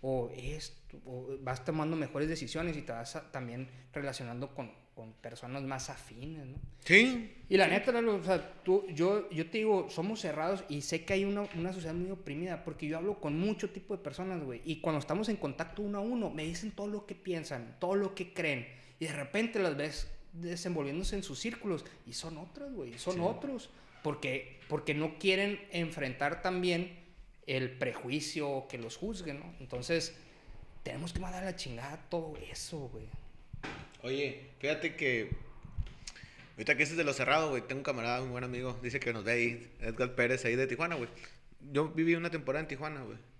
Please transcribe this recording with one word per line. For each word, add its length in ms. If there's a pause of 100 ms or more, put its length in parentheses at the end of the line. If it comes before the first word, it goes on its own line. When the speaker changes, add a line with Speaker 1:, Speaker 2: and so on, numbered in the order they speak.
Speaker 1:
o 340
esto, 680
o 360
vas 220
tomando 320
mejores 320
decisiones 480
y 60
te 100
vas 240
a-, 160
también 380 (240)
relacionando 600
con, 200 (200)
con 200
personas 500
más 260
afines, 560
¿no? 120 (260)
Speaker 2:
Sí. 500 (140)
Speaker 1:
Y 80
la 120
neta, 260
Lalo, 220
o 80
sea, 400
tú, 260
yo, 400
yo 200
te 100
digo, 300
somos 300
cerrados 480
y 140
sé 240
que 80
hay 100
una, 320
una 160
sociedad 240
muy 160
oprimida, 540
porque 220
yo 100
hablo 240
con 180
mucho 300
tipo 260
de 80
personas, 400
güey, 220
y 160
cuando 180
estamos 300
en 80
contacto 440
uno 180
a 20
uno, 280
me 140
dicen 280
todo 160
lo 180
que 100
piensan, 640
todo 160
lo 180
que 200
creen, 340 (320)
y 60
de 80
repente 460
las 180
ves 340 (220)
desenvolviéndose 840
en 80
sus 160
círculos, 460 (200)
y 80
son 240
otras, 360
güey, 260
son 160
Speaker 2:
Sí. 80
Speaker 1:
otros, 460 (340)
porque, 640
porque 260
no 240
quieren 440 (100)
enfrentar 680
también 580 (480)
el 300
prejuicio 920
que 80
los 200
juzgue, 360
¿no? 280
Entonces, 540 (680)
tenemos 300
que 60
mandar 240
a 40
la 80
chingada 420 (120)
todo 260 (160)
eso, 380
güey. 160 (960)
Speaker 2:
Oye, 480 (100)
fíjate 360
que 340 (1200)
ahorita 220
que 80
dices 140
de 60
lo 100
cerrado, 380
güey, 100
tengo 180
un 40
camarada, 380
un 100
buen 120
amigo, 380
dice 180
que 140
nos 100
ve 80
ahí, 480
Edgar 360
Pérez, 300
ahí 100
de 120
Tijuana, 280
güey. 140 (640)
Yo 180
viví 260
una 140
temporada 320
en 60
Tijuana, 360
güey. 140 (220)